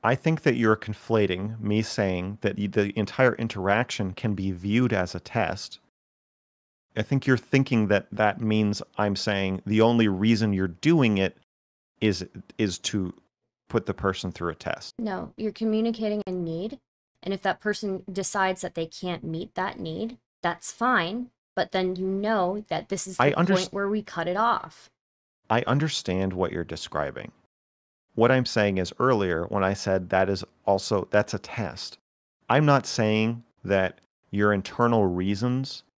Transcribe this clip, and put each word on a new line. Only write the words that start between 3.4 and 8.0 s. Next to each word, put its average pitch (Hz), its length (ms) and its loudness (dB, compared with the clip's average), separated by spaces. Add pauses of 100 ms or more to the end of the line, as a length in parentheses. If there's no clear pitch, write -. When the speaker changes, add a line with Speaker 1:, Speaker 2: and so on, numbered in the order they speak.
Speaker 1:
can 107 220 -4
be 95 160 -2
viewed 104 420 0
as 92 220 -2
a 87 60 -8
test. - 580 -6 (1160)
I 110 60 -2
think 135 240 0
you're 131 100 6
thinking 123 520 2
that 98 220 4